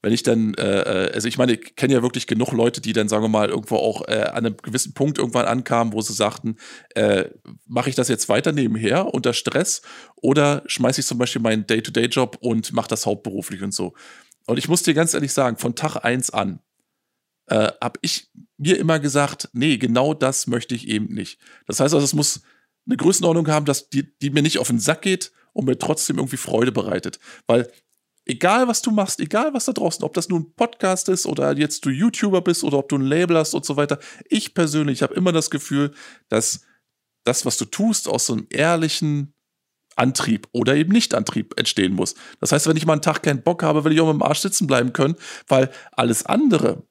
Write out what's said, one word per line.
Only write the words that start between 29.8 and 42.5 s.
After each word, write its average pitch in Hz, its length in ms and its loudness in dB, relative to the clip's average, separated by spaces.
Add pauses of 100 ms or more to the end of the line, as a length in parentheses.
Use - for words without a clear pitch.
ob 160 100 -4
das 170 160 -2
nun 170 140 0
ein - 120 -14
Podcast 190 540 -2
ist 180 160 0
oder 143 320 0
jetzt 147 280 -2
du 139 60 2
YouTuber 190 500 2
bist 175 220 0
oder 143 160 0
ob 135 100 -6
du 143 80 0
ein 135 80 0
Label 165 320 2
hast 156 160 0
und 147 120 -4
so 147 120 -4
weiter, 143 220 0 (300)
ich - 240 -2
persönlich 147 500 0
hab - 80 -2
immer 180 200 2
das 160 200 0
Gefühl, 143 400 -2 (380)
dass - 320 -2 (600)
das, - 220 0
was 127 120 -2
du 113 80 -4
tust, 208 420 -2
aus - 200 -2
so 131 60 -2
einem - 160 -4
ehrlichen 151 840 0 (640)
Antrieb 123 560 0
oder 120 240 2
eben 160 160 2
Nicht-Antrieb - 680 0
entstehen 95 360 0
muss. 95 220 -2 (260)
Das - 100 -2